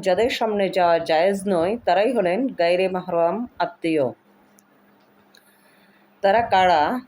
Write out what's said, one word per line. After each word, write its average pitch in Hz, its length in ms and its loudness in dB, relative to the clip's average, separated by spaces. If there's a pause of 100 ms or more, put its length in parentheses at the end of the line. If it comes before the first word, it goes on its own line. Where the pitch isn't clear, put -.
যাদের 190 320 0
সামনে 214 260 -2 (120)
যাওয়া 175 200 4 (120)
জায়েজ 175 300 2 (140)
নয়, 175 200 0 (120)
তারাই 190 320 2
হলেন 185 220 0 (220)
গায়রে 180 280 2
মাহরাম 175 480 -2 (280)
আত্মীয়। 160 420 -2 (2250)
তারা 202 200 2 (100)
কারা? 180 300 4 (260)